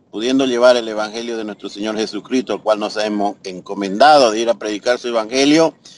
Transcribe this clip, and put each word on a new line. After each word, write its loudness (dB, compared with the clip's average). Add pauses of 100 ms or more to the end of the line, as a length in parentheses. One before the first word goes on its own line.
(120)
pudiendo 0
llevar 4
el -4
Evangelio -6
de -6
nuestro -10
Señor -6
Jesucristo, -4
al -6
cual 0
nos -6
hemos -2
encomendado 2
de -2
ir 0
a -2
predicar -2
su -10
Evangelio 2 (220)